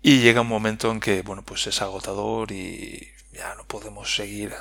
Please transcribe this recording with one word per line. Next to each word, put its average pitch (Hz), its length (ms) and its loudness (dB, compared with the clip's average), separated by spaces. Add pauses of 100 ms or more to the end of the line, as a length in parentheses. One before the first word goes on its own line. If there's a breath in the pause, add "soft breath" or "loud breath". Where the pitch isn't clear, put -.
Y 139 180 8
llega 117 200 8
un 117 80 0
momento 110 420 0
en 110 80 -4
que, 98 240 2
bueno, 95 220 -10
pues - 220 -6
es - 160 -2
agotador 104 680 -4
y - 580 -10 (240)
ya - 220 -12
no - 140 -18
podemos 104 480 -6
seguir 104 440 -6